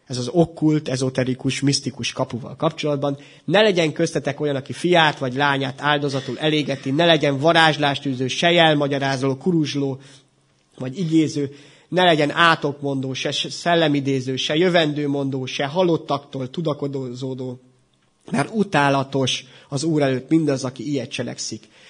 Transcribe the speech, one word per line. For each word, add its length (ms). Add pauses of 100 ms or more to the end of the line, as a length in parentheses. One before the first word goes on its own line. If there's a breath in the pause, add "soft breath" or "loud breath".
Ez 120
az 100
okkult, 600
ezoterikus, 720
misztikus 520
kapuval 440
kapcsolatban. 640 (280 loud breath)
Ne 160
legyen 320
köztetek 460
olyan, 160
aki 180
fiát 440
vagy 160
lányát 480
áldozatul 580
elégeti, 520
ne 140
legyen 340
varázslást 680
űző, 220
se 240
jelmagyarázó, 880
kuruzsló, 600 (800 loud breath)
vagy 220
igéző, 560 (320 loud breath)
ne 160
legyen 280
átokmondó, 840
se, 180
se 180
szellemidéző, 840
se 200
jövendőmondó, 880
se 200
halottaktól 840
tudakodózódó, 1120 (720)
mert 220
utálatos 920 (240 loud breath)
az 140
Úr 180
előtt 280
mindaz, 340
aki 260
ilyet 200
cselekszik. 580 (220 loud breath)